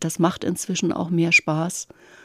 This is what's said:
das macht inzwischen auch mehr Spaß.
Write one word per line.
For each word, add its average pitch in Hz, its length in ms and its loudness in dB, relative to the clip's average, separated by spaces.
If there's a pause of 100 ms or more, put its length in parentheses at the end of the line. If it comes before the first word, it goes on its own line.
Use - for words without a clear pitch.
das - 180 -4
macht 175 260 2
inzwischen 180 480 -2
auch 175 160 -2
mehr 170 240 2
Spaß. 160 560 0 (360)